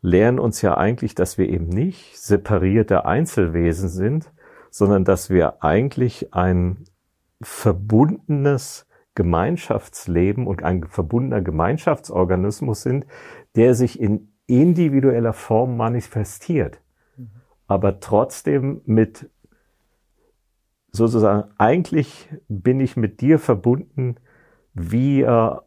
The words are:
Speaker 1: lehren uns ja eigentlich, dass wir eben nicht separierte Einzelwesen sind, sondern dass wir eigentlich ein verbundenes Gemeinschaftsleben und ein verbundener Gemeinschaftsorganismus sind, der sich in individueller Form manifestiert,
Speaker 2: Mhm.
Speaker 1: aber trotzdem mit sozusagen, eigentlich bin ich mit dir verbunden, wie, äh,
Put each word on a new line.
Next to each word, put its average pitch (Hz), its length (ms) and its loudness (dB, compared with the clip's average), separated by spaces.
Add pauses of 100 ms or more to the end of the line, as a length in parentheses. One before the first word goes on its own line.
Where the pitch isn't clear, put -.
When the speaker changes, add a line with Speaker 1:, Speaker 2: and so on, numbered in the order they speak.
Speaker 1:
lehren 107 360 4
uns - 240 -4
ja 95 140 2
eigentlich, 110 380 -2
dass - 220 -2
wir 95 120 0
eben 82 200 -4
nicht 135 520 -6
separierte 101 840 2
Einzelwesen 85 800 0
sind, 104 440 -4 (380)
sondern 98 340 2
dass 95 240 0
wir 90 360 0
eigentlich 120 720 -2
ein 90 500 0 (560)
verbundenes 135 1500 -2 (280)
Gemeinschaftsleben 98 1300 -2
und 95 160 -6
ein 85 220 -2
verbundener 113 580 -4
Gemeinschaftsorganismus 101 1400 -2
sind, 131 220 -4 (520)
der 123 180 6
sich 123 260 -2
in 107 320 -4 (140)
individueller 135 880 2
Form 120 420 -2
manifestiert, 117 1040 -4 (360)
Speaker 2:
Mhm. 123 120 -20 (380)
Speaker 1:
aber 143 340 0
trotzdem 135 840 -2
mit 110 420 0 (1600)
sozusagen, 107 680 2
eigentlich 156 720 0 (200)
bin 120 320 -2
ich 127 160 -2
mit 110 240 -4
dir 151 180 4
verbunden, 127 800 -2 (580)
wie, 123 480 0
äh, 117 340 2 (100)